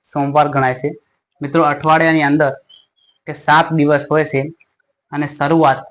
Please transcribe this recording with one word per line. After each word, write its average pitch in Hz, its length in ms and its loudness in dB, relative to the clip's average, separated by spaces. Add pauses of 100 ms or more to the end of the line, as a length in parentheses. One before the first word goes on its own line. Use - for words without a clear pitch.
(120)
સોમવાર 147 400 0
ગણાય 131 280 -2
છે. 147 80 -4 (520)
મિત્રો, 147 200 -2 (100)
અઠવાડિયાની 156 580 2
અંદર 147 240 2 (760)
કે - 60 -12 (120)
સાત 156 220 4 (120)
દિવસ 147 320 2
હોય 156 200 2
છે 135 100 -2 (720)
અને 147 240 -6
શરૂઆત 147 440 2 (120)